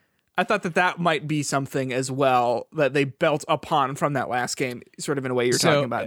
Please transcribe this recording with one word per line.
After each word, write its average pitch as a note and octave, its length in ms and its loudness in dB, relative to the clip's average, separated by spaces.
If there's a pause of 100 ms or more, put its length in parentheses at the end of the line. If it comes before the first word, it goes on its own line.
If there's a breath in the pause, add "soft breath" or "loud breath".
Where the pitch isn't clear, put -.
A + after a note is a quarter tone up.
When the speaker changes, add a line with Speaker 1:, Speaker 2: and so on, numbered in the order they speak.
(360)
Speaker 1:
I F#3 60 2
thought G3+ 220 0
that E3+ 100 -4
that F3+ 240 2
might D#3+ 300 0
be D3 160 0
something C3+ 480 -2
as C3 180 -2
well B2+ 640 2
that C#3+ 200 0
they C#3+ 120 2
built D3+ 420 0
upon C#3+ 480 0
from D3 200 -2
that A#2 140 -2
last B2 280 -4
game, B2 260 -6 (160)
sort D3 180 -4
of C3 80 -4
in C3 60 -4
a B2 40 -2
way B2 120 2
you're A#2 120 2
Speaker 2:
So, E3 100 2
Speaker 1:
talking C#3+ 160 4
about, A#2 220 -4